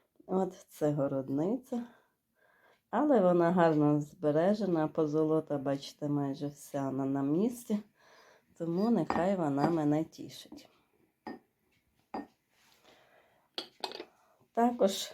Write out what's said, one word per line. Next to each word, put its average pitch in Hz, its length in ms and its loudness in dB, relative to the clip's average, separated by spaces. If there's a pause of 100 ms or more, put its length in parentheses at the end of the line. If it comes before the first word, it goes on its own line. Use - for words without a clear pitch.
(280)
От, 190 260 -2 (160)
це 151 220 -2
городниця. 143 960 -4 (1040)
Але 208 300 4
вона 175 300 4
гарно 151 500 4
збережена, 165 880 0
позолота, 156 680 0
бачите, 139 500 -6
майже 143 400 -2
вся 139 440 -8
на, 135 140 -4
на 139 180 -2
місці. 208 560 -2 (760)
Тому 175 320 -2
нехай 190 460 0
вона 147 340 0
мене 156 340 2
тішить. - 680 -18 (3750)
Також 240 600 2